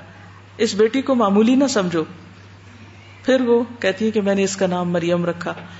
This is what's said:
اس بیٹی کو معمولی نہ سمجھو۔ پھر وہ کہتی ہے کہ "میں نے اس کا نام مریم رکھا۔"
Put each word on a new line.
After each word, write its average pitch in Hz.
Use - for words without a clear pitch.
اس 220
بیٹی 220
کو 269
معمولی 220
نہ 277
سمجھو۔ 175
پھر 262
وہ 240
کہتی 190
ہے 220
کہ 214
"میں 196
نے 196
اس 190
کا 190
نام 180
مریم 175
رکھا۔" 170